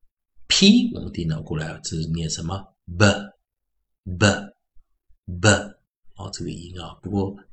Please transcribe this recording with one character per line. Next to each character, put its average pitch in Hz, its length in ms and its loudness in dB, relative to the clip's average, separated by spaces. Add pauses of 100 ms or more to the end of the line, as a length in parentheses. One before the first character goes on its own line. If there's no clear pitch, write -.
(480)
P 220 460 6
我 - 60 -8
们 - 100 -8
颠 85 160 -6
倒 78 140 -4
过 80 160 -8
来 80 160 -6
了， 78 80 -14
这 - 160 -8
是 80 140 -4
念 80 180 -4
什 82 160 -8
么？ 95 220 -6 (320)
B，B，B， - 2500 -2 (680)
哦， 92 160 -12
这 - 100 -10
个 87 80 -6
音 87 300 -12
啊， 82 200 -14
不 - 80 -10
过 98 280 -2 (160)